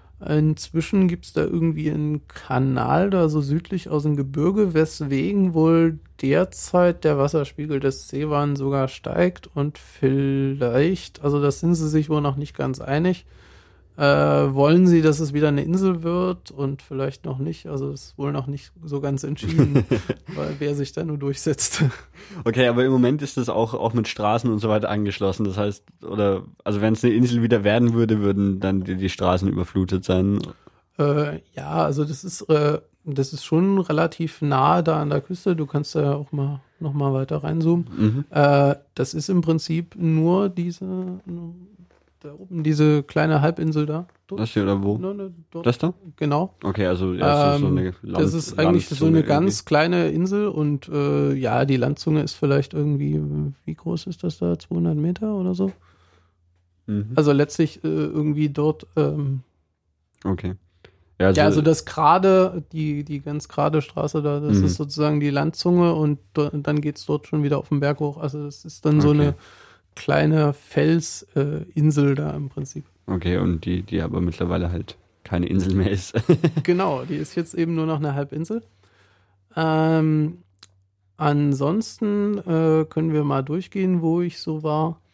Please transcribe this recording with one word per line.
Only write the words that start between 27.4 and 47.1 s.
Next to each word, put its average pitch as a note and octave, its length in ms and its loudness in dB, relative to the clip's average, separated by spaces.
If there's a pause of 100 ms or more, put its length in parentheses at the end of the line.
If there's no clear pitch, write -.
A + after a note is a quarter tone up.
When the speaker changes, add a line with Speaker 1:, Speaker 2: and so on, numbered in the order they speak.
Speaker 2:
wieder A2+ 180 4
werden A2+ 320 4
würde, A2 260 2
würden G2 380 2
dann F#2+ 240 0
die, F#2 140 -6
die F#2+ 140 -2
Straßen F#2 380 0
überflutet F#2 560 -2
sein? F#2+ 360 0 (580)
Speaker 1:
Äh, D3 400 -2 (160)
ja, D#3 300 -4
also D3 200 -2
das D3 200 -8
ist, - 260 -8
äh, D3+ 300 2 (240)
das C#3 280 -4
ist D3+ 120 -12
schon F#3+ 340 2
relativ D#3+ 640 -2
nah D3 400 2
da D#3 200 0
an D3 80 -4
der D3 100 0
Küste, F3+ 340 -2
du D#3 120 -4
kannst D3 280 -4
da D3+ 80 0
ja C#3+ 120 2
auch C#3+ 180 -8
mal, C#3+ 280 -4 (200)
noch D3+ 140 -4
mal C#3 180 0
weiter C3+ 320 -2
reinzoomen. E3 420 0 (100)
Speaker 2:
Mhm. A2+ 340 2
Speaker 1:
Äh, C#3+ 440 6 (220)
das C3+ 180 -2
ist D#3 140 -6
im F#3 120 2
Prinzip E3 560 -2
nur E3+ 520 2
diese, F#3 720 -8 (1000)
da C#3+ 120 -18
oben, F3 300 -8
diese D3+ 400 4
kleine D#3 400 2
Halbinsel D#3 420 0
da. D#3 220 -6 (220)
Dort. G3 120 -6
Speaker 2:
Das A2 120 -2
hier - 100 2
oder G2 200 2
wo? G2+ 140 2
Speaker 1:
Ne, F#3+ 180 -4
ne, F#3+ 200 -12 (160)
dort. E3+ 160 -8
Speaker 2:
Das B2 100 2
da? E3+ 160 -2 (240)
Speaker 1:
Genau. D3+ 460 -2
Speaker 2:
Okay, G2 240 -2
also F#2 260 0